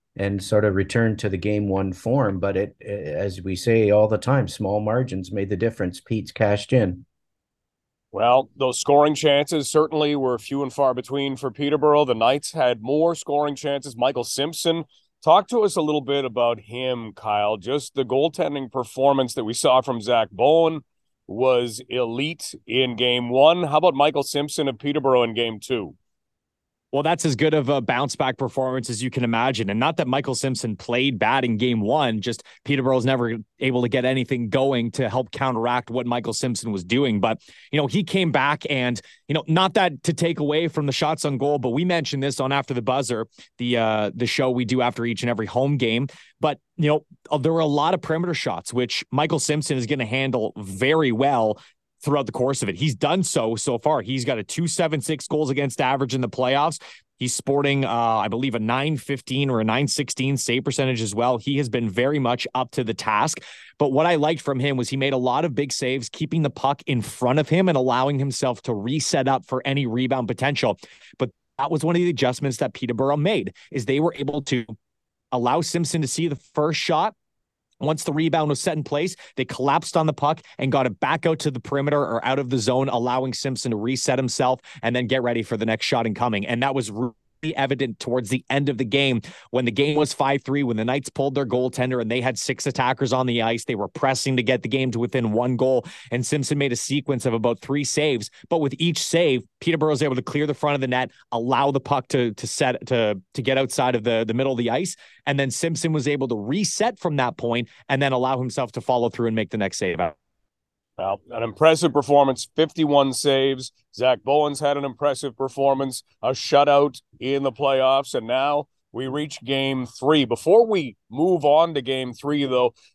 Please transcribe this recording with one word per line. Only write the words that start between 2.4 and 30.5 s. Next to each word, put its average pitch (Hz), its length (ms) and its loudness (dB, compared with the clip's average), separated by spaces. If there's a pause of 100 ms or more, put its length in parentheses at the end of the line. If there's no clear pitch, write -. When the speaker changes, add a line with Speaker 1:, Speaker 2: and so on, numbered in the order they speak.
Speaker 1:
it, 101 260 -2
as 92 600 -6
we 92 140 -4
say 113 360 4
all 107 160 6
the 107 100 0
time, 131 300 2
small 104 320 -4
margins 107 520 -2
made 98 180 -4
the 101 80 -2
difference. 98 420 -2
Pete's - 320 -6
cashed 104 400 0
in. 98 340 2 (1080)
Speaker 2:
Well, 120 440 4
those 127 240 0
scoring 147 360 6
chances 143 540 2
certainly 151 460 2
were 127 240 0
few 139 240 -4
and 131 80 -6
far 131 220 2
between 135 420 -4
for 127 160 -6
Peterborough. 147 540 4
The 123 100 2
Knights 123 380 2
had 123 280 0
more 151 340 2
scoring 147 400 -2
chances. 139 420 -6
Michael 127 260 0
Simpson, 160 600 -2 (380)
talk 185 240 6
to 240 140 0
us 208 140 2
a 180 60 0
little 151 200 0
bit 139 240 -2
about 117 340 0
him, 117 540 -6
Kyle. 104 440 0
Just 120 380 -6
the 135 100 0
goaltending 143 680 -2
performance 131 640 0
that 120 100 -4
we 110 80 -4
saw 127 280 4
from 120 200 -4
Zach 113 300 0
Bowen 156 500 4 (440)
was 123 640 0
elite 127 640 -4 (140)
in 123 300 0
game 123 320 0
one. 156 340 6
How 147 140 2
about 160 180 4
Michael 143 280 2
Simpson 147 440 -4
of 127 100 -2
Peterborough 135 460 2
in 117 100 -2
game 113 260 -4
two? 104 360 -6 (960)
Speaker 3:
Well, 139 100 0
that's 160 240 2
as 147 100 2
good 156 200 4
of 139 140 2
a 139 120 2
bounce 127 340 0
back 131 220 -2
performance 131 500 -2
as 110 140 -6
you 127 80 -4
can 117 140 -2
imagine. 117 480 0
And 107 80 0
not 151 180 0
that 143 100 0
Michael 131 280 -2
Simpson 120 420 -4